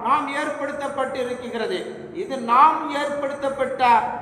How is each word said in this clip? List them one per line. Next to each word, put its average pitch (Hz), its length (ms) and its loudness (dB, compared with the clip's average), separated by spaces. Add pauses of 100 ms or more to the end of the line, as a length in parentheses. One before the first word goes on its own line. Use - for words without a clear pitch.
நாம் 277 320 2
ஏற்படுத்தப்பட்டிருக்கிறது. 247 1400 -4 (340)
இது 208 240 -6
நாம் 285 580 4
ஏற்படுத்தப்பட்ட 277 1040 0 (220)